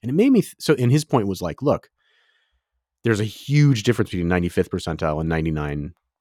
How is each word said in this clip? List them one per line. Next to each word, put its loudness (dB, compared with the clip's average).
And -6
it -4
made 2
me, 4
th-, -8
so, 0
and 2
his 2
point 0
was, -4
like, -8
"Look, -2
there's 0
a -2
huge 2
difference 0
between -2
ninety-fifth 0
percentile -4
and -2
ninety-nine -4